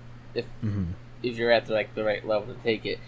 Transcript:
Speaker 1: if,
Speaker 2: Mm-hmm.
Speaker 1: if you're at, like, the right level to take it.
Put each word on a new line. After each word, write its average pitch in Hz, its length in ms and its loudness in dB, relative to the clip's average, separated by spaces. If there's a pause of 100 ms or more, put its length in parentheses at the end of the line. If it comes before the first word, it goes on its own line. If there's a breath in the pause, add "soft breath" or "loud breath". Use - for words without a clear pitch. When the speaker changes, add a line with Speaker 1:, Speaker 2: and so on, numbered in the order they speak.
(340)
Speaker 1:
if, 117 120 -2 (180)
Speaker 2:
Mm-hmm. 101 280 -2 (320)
Speaker 1:
if 120 140 -2
you're 117 140 4
at, 110 180 8
like, 107 240 2
the 107 120 -2
right 104 200 0
level 107 280 0
to - 80 -12
take 110 240 2
it. 95 220 -2